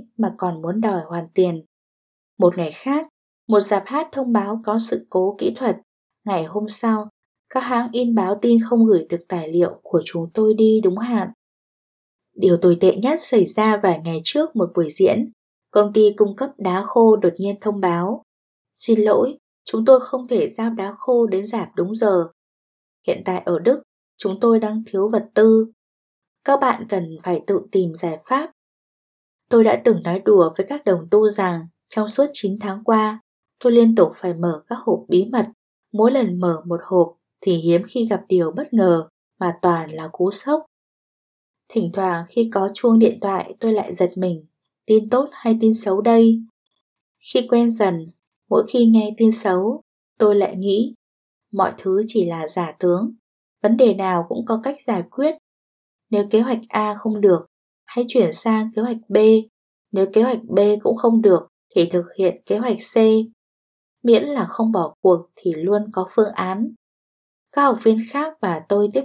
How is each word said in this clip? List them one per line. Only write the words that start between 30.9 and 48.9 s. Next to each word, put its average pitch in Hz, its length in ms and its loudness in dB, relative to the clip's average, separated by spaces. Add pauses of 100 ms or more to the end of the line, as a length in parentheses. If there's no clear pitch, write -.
tu 214 180 4
rằng 180 380 -4 (220)
trong 214 180 -4
suốt 269 260 0
chín 202 260 -6
tháng 208 240 -10
qua, 214 380 0 (420)
tôi 247 80 4
liên 233 240 6
tục 165 200 4
phải 180 180 -6
mở 165 340 -4
các 233 180 -10
hộp 196 220 0
bí 185 240 2
mật. 240 140 0 (480)
Mỗi 220 180 2
lần 202 280 -2
mở 170 260 -2
một 170 180 -6
hộp 175 340 0 (240)
thì 190 120 0
hiếm 170 340 0
khi 233 220 -4
gặp 196 180 -2
điều 170 240 0
bất 254 220 -10
ngờ 175 340 2 (320)
mà 170 220 -4
toàn 165 300 0
là 160 200 -12
cú 185 200 -2
sốc. 302 340 -4 (1040)
Thỉnh 180 240 -4
thoảng 175 360 -4
khi 226 240 -2
có 196 200 0
chuông 226 260 2
điện 226 220 2
thoại 190 380 -6
tôi 226 140 -2
lại 196 200 -4
giật 180 220 0
mình, 180 300 -6 (400)
tin 214 240 0
tốt 262 220 0
hay 226 300 -2
tin 220 120 4
xấu 208 280 -2
đây? 226 400 4 (760)
Khi - 280 -4
quen 233 240 2
dần, 180 400 -2 (380)
mỗi - 200 2
khi 240 160 2
nghe 220 320 4